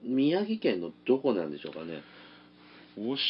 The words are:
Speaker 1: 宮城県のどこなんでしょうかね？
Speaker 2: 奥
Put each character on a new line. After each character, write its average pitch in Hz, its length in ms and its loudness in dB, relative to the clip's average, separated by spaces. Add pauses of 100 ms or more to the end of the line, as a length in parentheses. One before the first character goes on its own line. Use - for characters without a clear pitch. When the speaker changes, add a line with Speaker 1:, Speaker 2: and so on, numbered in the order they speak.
Speaker 1:
宮 143 400 2
城 220 160 -2
県 101 220 2
の 82 100 -6 (140)
ど 131 140 6
こ 135 140 2
な 90 100 0
ん 76 80 -4
で 71 80 -8
し - 80 -10
ょ - 20 -6
う 78 40 -12
か 80 120 -10
ね？ 80 160 -8 (1000)
Speaker 2:
奥 117 160 -2 (140)